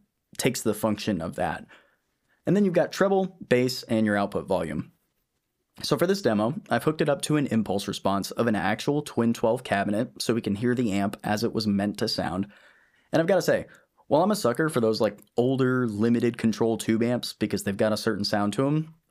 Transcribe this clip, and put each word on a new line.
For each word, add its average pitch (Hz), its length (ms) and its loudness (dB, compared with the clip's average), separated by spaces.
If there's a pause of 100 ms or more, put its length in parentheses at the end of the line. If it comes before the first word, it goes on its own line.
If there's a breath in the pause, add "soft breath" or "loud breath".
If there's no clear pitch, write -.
(380)
takes - 240 0
the 107 120 2
function 104 480 -2
of 87 140 -8
that. 80 300 -4 (800 soft breath)
And 165 100 2
then 208 100 4
you've 185 80 2
got 165 180 2
treble, 190 460 0 (100)
bass, 127 360 2
and 110 220 0
your 104 120 2
output 101 300 -2
volume. 85 460 -4 (920)
So 147 140 0
for 170 100 2
this 196 160 0
demo, 110 320 2 (140)
I've 120 140 0
hooked 156 180 0
it 156 80 0
up 143 140 0
to 151 120 0
an 147 120 2
impulse 101 400 0
response 98 440 -2
of 117 160 0
an 110 80 0
actual 107 480 0
Twin 117 300 0
twelve 120 300 0
cabinet 104 580 -2
so - 120 0
we 113 80 -2
can 104 140 -2
hear 120 180 0
the 120 200 -2
amp 101 300 -2
as 107 200 -2
it 117 100 -2
was 107 140 -2
meant 101 320 0
to 110 80 -2
sound. 92 400 -4 (640 soft breath)
And 147 100 2
I've 165 60 0
gotta 180 140 4
say, 131 260 0 (400 loud breath)
while 151 160 4
I'm 202 80 2
a 208 40 0
sucker 151 340 0
for 147 100 -2
those, 110 220 2
like, 107 180 0 (160)
older, 127 500 2
limited 117 520 2
control 113 400 0
tube 113 260 0
amps 120 300 -2
because 101 300 -2
they've 98 140 -4
got 107 160 2
a 104 40 -2
certain 104 260 -2
sound 104 300 -2
to 135 120 0
'em, 156 300 -2 (140)